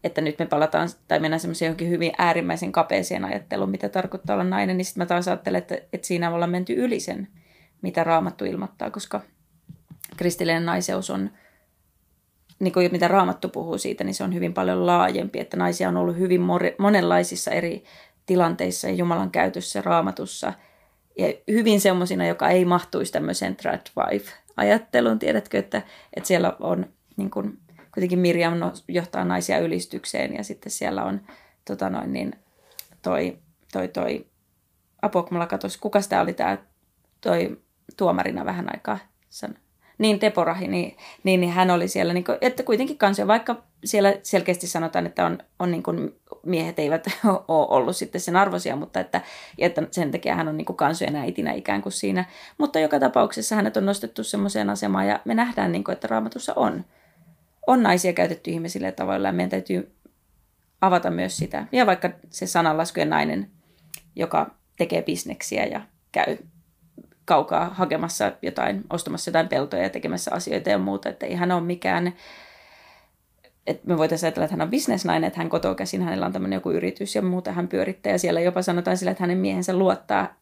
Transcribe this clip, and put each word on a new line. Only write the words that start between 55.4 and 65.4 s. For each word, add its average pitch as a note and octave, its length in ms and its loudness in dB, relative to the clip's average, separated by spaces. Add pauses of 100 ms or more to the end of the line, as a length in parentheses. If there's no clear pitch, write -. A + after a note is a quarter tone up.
niin G3 120 -2
kuin, F#3 80 -4
että - 160 -6
Raamatussa - 480 -2
on, G#2+ 280 0 (840)
on B3+ 160 6
naisia F3+ 300 4
käytetty F3 380 0
ihmisille F3+ 420 -4
tavoilla, F#3 360 -2
ja - 40 0
meidän F#2 180 0
täytyy - 420 -4 (880)
avata F3+ 300 4
myös F3+ 260 -2
sitä. - 360 -4
Ja B3 140 6
vaikka F3+ 240 2 (200)
se - 160 -8
sananlaskujen E3 640 2
nainen, D#3 400 0 (680)
joka E3 340 0 (280)
tekee E3+ 240 0
bisneksiä - 640 -4